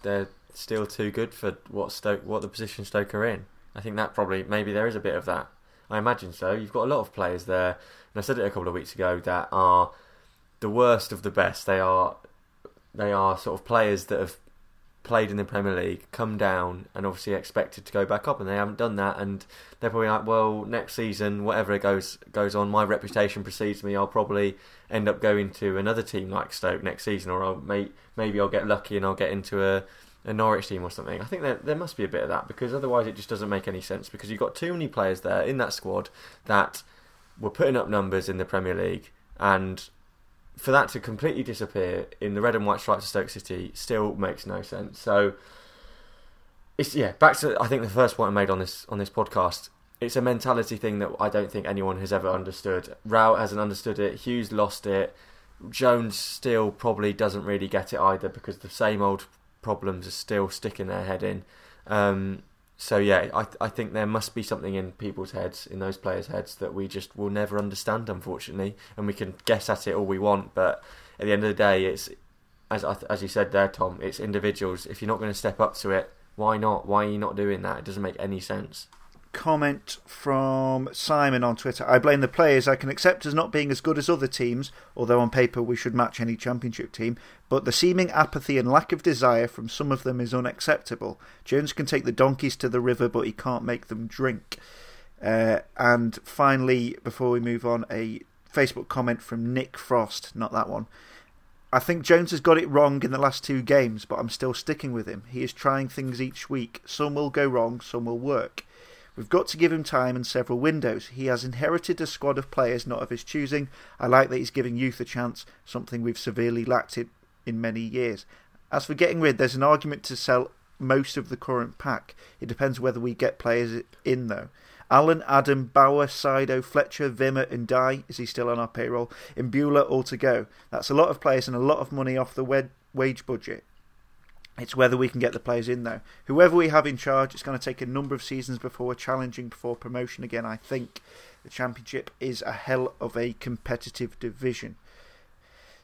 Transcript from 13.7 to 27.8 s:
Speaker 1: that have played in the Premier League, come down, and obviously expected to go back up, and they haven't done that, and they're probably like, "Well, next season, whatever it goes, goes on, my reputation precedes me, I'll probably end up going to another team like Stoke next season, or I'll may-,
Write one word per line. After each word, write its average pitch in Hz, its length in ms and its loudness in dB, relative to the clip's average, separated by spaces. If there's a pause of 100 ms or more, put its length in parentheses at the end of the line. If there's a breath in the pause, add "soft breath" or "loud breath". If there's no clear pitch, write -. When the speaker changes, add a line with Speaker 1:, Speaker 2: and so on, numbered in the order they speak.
Speaker 1:
that - 140 -2
have 92 160 -6 (680)
played 110 300 2
in 101 40 -4
the 101 80 -2
Premier 98 300 -2
League, 90 380 -4
come 110 260 -4
down, 90 560 0
and 95 100 -6
obviously 98 300 -4
expected - 500 -4
to - 80 -16
go 98 140 2
back 104 220 -2
up, 139 120 -2
and 98 80 -6
they 98 60 -2
haven't 104 240 -2
done 113 180 -2
that, 98 220 0
and 98 260 -6 (360 soft breath)
they're 117 100 -2
probably 113 180 0
like, 110 180 0
"Well, 110 380 2
next 113 300 -6
season, 104 500 -2
whatever 104 280 0
it 101 100 0
goes, 98 360 0 (120)
goes 101 240 0
on, 104 160 2
my 107 140 4
reputation 104 580 0
precedes 101 400 -4
me, 101 140 -2
I'll 98 100 2
probably 101 500 0 (320 soft breath)
end 107 200 0
up 95 120 0
going 104 300 2
to 98 260 -2
another 110 260 0
team 95 280 -6
like - 220 -4
Stoke 90 320 -2
next - 200 -6
season, 90 280 -4
or 92 100 -2
I'll 95 140 -2
may-, 98 320 -4 (280 soft breath)